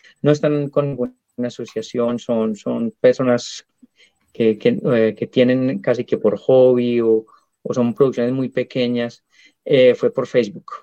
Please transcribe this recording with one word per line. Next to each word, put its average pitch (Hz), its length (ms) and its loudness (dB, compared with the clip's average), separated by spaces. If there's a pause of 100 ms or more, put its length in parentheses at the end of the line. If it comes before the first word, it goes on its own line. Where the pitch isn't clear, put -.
(240)
no 143 80 4
están 147 380 0
con 143 180 -2
ninguna 127 260 -6 (260)
asociación, 120 760 -6
son, 110 380 -4
son 117 440 -6
personas 123 680 0 (680)
que, 110 240 2
que, 120 220 0 (120)
eh, 110 240 2
que - 120 -8
tienen 131 540 0
casi 123 220 -2
que - 140 -4
por 104 220 -2
hobby 123 600 2
o, 110 260 0 (420)
o - 40 -8
son 120 200 -2
producciones 123 380 0
muy 131 160 -4
pequeñas, 120 800 -6 (400)
eh, 127 280 6
fue 123 200 -2
por 123 120 -4
Facebook. - 460 -4 (120)